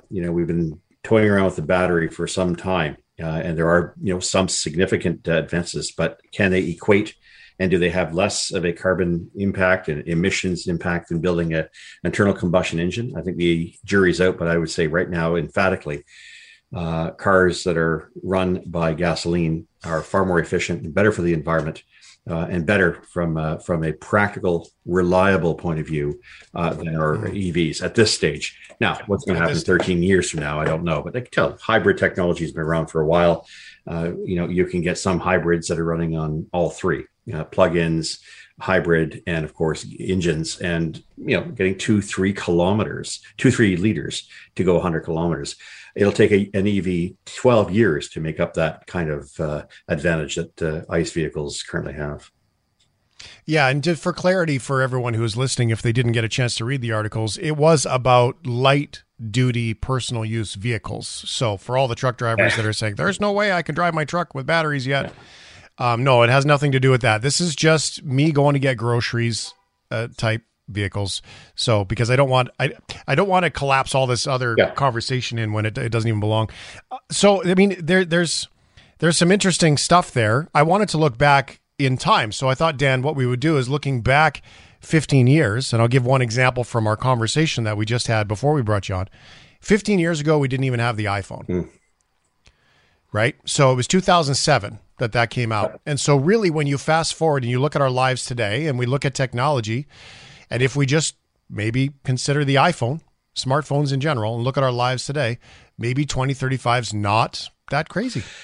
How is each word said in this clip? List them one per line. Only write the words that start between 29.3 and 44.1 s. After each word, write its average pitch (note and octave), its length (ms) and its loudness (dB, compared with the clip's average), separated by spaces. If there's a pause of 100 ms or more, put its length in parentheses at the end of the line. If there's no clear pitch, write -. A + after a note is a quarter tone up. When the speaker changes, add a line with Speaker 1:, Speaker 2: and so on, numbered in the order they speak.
Speaker 2:
At - 20 0
Speaker 1:
happen E2 140 0
Speaker 2:
this D#2+ 80 -2
Speaker 1:
thirteen F2+ 380 2
years F2+ 280 2
from D#2+ 120 -6
now, D2+ 200 -4
I D#2 40 -2
don't D#2+ 180 -2
know. D#2+ 180 -2
But F2 160 -8
I B2 40 -6
can B2 100 -14
tell - 280 -2
hybrid G2+ 380 2
technology F2 480 0
has C#2+ 80 -8
been D#2+ 80 -6
around D#2 260 -2
for D#2+ 140 -2
a D2+ 60 0
while. E2+ 380 2 (400)
Uh, E2+ 260 -4 (120)
you F#2+ 140 -4
know, F2 100 -2
you F2 180 2
can F2+ 160 -2
get E2+ 160 -2
some F2+ 220 0
hybrids E2+ 480 0
that E2 120 -2
are E2 40 -2
running E2 320 -2
on D#2 380 -4
all F2 160 0
three, D#2 360 -4 (280)
uh, D#2 120 -6
plug-ins, E2 720 0 (420)
hybrid, E2+ 640 0
and E2 180 -2
of D2+ 120 -10
course D#2+ 300 -4 (140)
engines, E2+ 640 -2
and, E2 420 -4 (140)
you C3 180 -2
know, - 80 0
getting G2 340 -2
two, G#2+ 240 2
three F#2+ 300 -2
kilometers, F2 880 -2 (180)
two, C3+ 120 4
three G#2+ 260 4
liters F2 540 -4 (260)